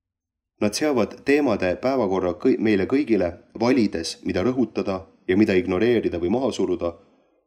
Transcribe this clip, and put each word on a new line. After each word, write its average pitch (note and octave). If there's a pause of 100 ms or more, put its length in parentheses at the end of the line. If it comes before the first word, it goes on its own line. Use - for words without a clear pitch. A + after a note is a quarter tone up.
(640)
Nad G#2
seavad B2+
teemade G#2+
päevakorra F#2+
kõi-, C3+
meile G2+
kõigile, A2 (300)
valides, A2
mida F2+
rõhutada G#2+ (280)
ja F#2+
mida G#2
ignoreerida F2+
või F2
maha B2
suruda, E2+ (520)